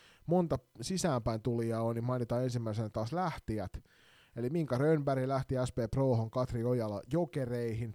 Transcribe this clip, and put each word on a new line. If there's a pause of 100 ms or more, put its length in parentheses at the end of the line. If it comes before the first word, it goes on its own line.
(280)
monta (220)
sisäänpäin
tulijaa
on,
niin
mainitaan
ensimmäisenä
taas
lähtijät. (640)
Eli
Minka
Rönnberg
lähti (100)
S
P (140)
Prohon,
Katri
Ojala (100)
Jokereihin,